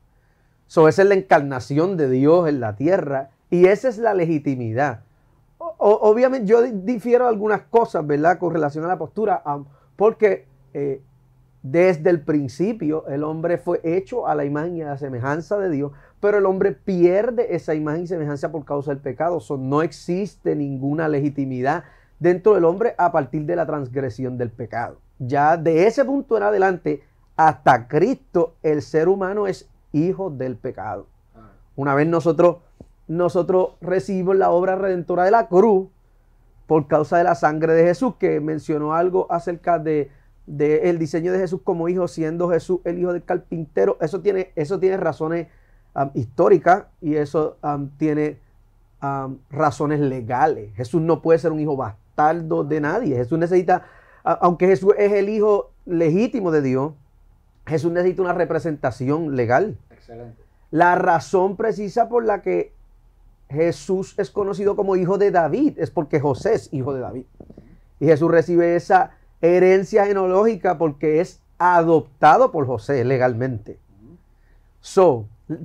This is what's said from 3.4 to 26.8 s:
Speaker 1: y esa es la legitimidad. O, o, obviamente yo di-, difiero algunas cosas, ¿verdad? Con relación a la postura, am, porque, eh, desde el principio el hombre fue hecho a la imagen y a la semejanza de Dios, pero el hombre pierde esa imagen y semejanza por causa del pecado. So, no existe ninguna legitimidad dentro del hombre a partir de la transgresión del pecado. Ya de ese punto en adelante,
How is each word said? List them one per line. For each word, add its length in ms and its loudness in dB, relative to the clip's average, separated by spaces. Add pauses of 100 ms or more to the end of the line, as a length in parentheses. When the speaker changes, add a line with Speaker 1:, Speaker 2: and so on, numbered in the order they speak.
Speaker 1:
y 160 4
esa 240 4
es 80 -4
la 160 0
legitimidad. 920 -2 (520)
O, 220 -12
o, 320 4
obviamente 360 2
yo 140 6
di-, 240 0
difiero 420 2
algunas 360 0
cosas, 440 0
¿verdad? 320 2
Con 140 -2
relación 320 -2
a 40 -4
la 100 -2
postura, 440 -4
am, 220 -6 (320)
porque, 500 2 (280)
eh, 260 -6 (640)
desde 480 2
el 100 0
principio 880 -4
el 160 -6
hombre 320 -4
fue 280 -4
hecho 420 -4
a 80 0
la 100 -2
imagen 320 -4
y 60 -8
a 60 -10
la 100 -8
semejanza 580 -6
de 140 -2
Dios, 220 -4 (280)
pero 160 2
el 80 2
hombre 280 0
pierde 800 0
esa 200 -4
imagen 280 -4
y 40 -8
semejanza 460 -6
por 140 -10
causa 240 -6
del 100 -6
pecado. 400 -4
So, 160 -8
no 240 -2
existe 760 -4
ninguna 540 -4
legitimidad 760 -2 (340)
dentro 340 2
del 140 4
hombre 320 0
a 140 2
partir 340 -4
de 100 -2
la 80 -2
transgresión 720 -6
del 140 -6
pecado. 480 -10 (220)
Ya 360 2
de 300 2
ese 180 2
punto 320 -2
en 60 0
adelante, 640 0 (320)